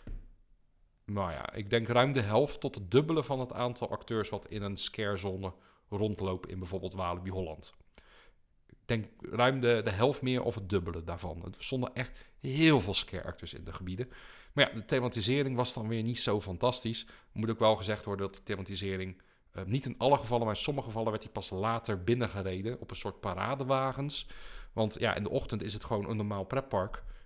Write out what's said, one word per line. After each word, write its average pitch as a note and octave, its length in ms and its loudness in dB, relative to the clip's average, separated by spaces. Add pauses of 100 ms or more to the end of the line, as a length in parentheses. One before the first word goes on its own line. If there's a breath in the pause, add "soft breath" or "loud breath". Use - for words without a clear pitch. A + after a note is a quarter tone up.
(1040 loud breath)
nou G2 280 -2
ja, - 200 -8
ik G2+ 180 -8
denk A#2 180 4
ruim B2 240 6
de C3 80 2
helft A2+ 400 4
tot C#3 140 -2
het F#2 160 -8
dubbele D3+ 340 6
van C3+ 160 0
het B2+ 120 -4
aantal B2 380 -2
acteurs A2 380 -2
wat - 180 -6
in G#2+ 160 -6
een G2+ 140 -4
scarezone F#2+ 760 -2 (360 soft breath)
rondlopen G2 640 -2
in F#2 80 -8
bijvoorbeeld F#2 360 -6
Walibi F2+ 360 -2
Holland. F2 440 -6 (920 loud breath)
Ik - 180 -20
denk A2+ 220 -2 (140)
ruim B2+ 400 2
de, A#2+ 240 6
de G#2+ 60 0
helft A#2+ 320 4
meer B2+ 200 2
of - 120 0
het G2 140 -6
dubbele F2 360 0
daarvan. E2+ 400 -6
Er F#2 140 -8
stonden - 360 -2
echt B2+ 180 -4 (280 loud breath)
heel D3 400 6
veel F#2+ 140 0
scare - 300 -2
actors - 300 -10
in E2 100 -12
de F2 80 -8
gebieden. F#2 360 -6 (440 loud breath)
Maar C#3+ 160 6
ja, - 60 -8
de A2+ 100 -6
thematisering B2+ 720 2
was B2 180 2
dan A2 140 -4
weer A2+ 140 0
niet A#2+ 160 -2
zo G#2 220 2
fantastisch. A2+ 640 0 (260 loud breath)
Moet A2 180 0
ook A2 80 -2
wel A2 180 8
gezegd G2+ 280 -2
worden G2 220 -2
dat F#2+ 100 -8
de - 60 -18
thematisering F#2+ 800 -4 (300 soft breath)
eh, F#2+ 120 -8
niet A#2 220 0
in A#2+ 120 -6
alle C#3 180 6
gevallen, A#2 300 2
maar G#2+ 80 2
in - 60 -2
sommige C#3 260 -2
gevallen A2+ 240 -2
werd G#2+ 120 -2
hij - 100 -16
pas - 180 -6
later G#2 540 -2
binnengereden G2+ 760 0
op - 100 -12
een A#2+ 60 -8
soort - 240 -6
paradewagens. C3 1080 -2 (440 loud breath)
Want A2 260 0
ja, A2+ 160 2
in - 80 0
de G#2 80 -2
ochtend A#2 320 0
is G2+ 120 -4
het G#2+ 100 -8
gewoon G#2 260 -2
een A2+ 60 -2
normaal G#2 280 -2
pretpark. G#2 580 -2 (240 soft breath)